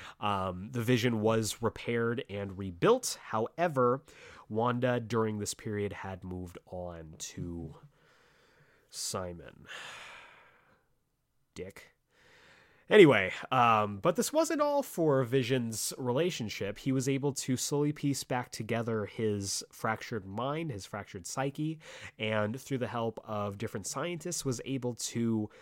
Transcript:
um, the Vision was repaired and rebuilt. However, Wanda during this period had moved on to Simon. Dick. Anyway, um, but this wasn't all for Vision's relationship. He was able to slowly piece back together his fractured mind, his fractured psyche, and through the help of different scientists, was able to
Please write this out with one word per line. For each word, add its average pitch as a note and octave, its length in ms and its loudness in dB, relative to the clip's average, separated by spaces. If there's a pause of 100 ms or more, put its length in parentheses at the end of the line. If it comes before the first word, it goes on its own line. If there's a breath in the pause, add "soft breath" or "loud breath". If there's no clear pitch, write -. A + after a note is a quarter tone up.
(200 loud breath)
um, F#2+ 520 -2
the A#2+ 120 -4
Vision A#2 380 2
was A2 420 2
repaired A#2 640 -2
and G2 300 -8
rebuilt. G2+ 640 2
However, C3 800 0 (440 loud breath)
Wanda B2 520 2
during A2 400 0
this G2+ 160 -4
period G#2 360 -4
had F#2+ 320 -10
moved F2+ 440 -8
on E2+ 500 -10
to E2+ 560 -8 (1200 soft breath)
Simon. F2 760 -8 (1900 loud breath)
Dick. - 360 -14 (960 soft breath)
Anyway, B2+ 440 10 (200)
um, G#2+ 460 6
but E3 180 2
this - 160 0
wasn't D#4 300 2
all C#4+ 220 2
for D3 400 2
Vision's A#2+ 760 0
relationship. B2 800 -2
He - 140 -2
was C3 180 2
able C#3 240 0
to C3 240 -2
slowly D3 340 0
piece C#3+ 320 -2
back B2 280 -4
together A2+ 560 -2
his G#2 640 -2
fractured A2 560 -4
mind, C#3 440 -4
his G2 140 -8
fractured G2 400 -12
psyche, D3+ 540 -4 (400 loud breath)
and A2 420 -2
through C3+ 160 -4
the A#2+ 80 -2
help A2+ 400 -4
of G#2 320 -4
different G#2+ 300 -6
scientists, E3+ 580 -6
was A#2+ 180 -2
able B2 300 -4
to A2+ 560 0 (120)